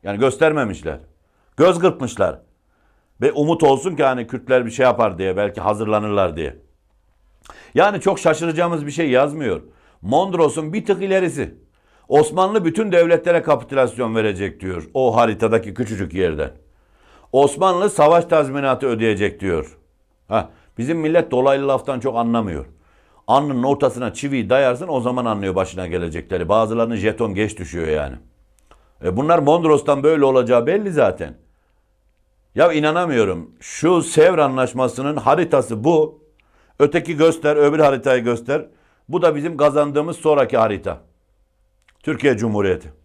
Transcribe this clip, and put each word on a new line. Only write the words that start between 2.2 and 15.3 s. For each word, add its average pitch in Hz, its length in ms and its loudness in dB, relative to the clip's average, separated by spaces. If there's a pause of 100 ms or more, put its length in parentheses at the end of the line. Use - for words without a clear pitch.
Ve 147 100 2
umut 156 320 0
olsun 151 320 2
ki 147 80 0
hani 127 240 0
Kürtler 127 380 0
bir 110 60 -8
şey 127 120 -2
yapar 117 340 2
diye, 92 200 -2
belki 101 240 -4
hazırlanırlar 104 760 0
diye. 73 200 -8 (1160)
Yani 190 280 2
çok - 180 0
şaşıracağımız 165 680 -2
bir 143 60 -10
şey 151 180 -2
yazmıyor. 131 520 0 (400)
Mondros'un 156 720 0
bir 156 120 -6
tık 185 160 0
ilerisi. 175 540 -2 (520)
"Osmanlı 185 580 2
bütün 196 260 -2
devletlere 170 500 2
kapitülasyon 123 760 -2
verecek." 101 440 -2
diyor. 87 340 -8
O 127 220 0
haritadaki 110 580 0